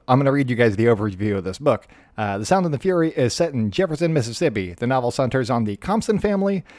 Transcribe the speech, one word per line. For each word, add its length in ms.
I'm 120
gonna 120
read 180
you 60
guys 200
the 100
overview 520
of 60
this 140
book. 300
Uh, 200
The 80
Sound 200
and 80
the 60
Fury 340
is 200
set 200
in 180
Jefferson, 420
Mississippi. 600
The 140
novel 220
centers 400
on 140
the 140
Compson 440
family, 420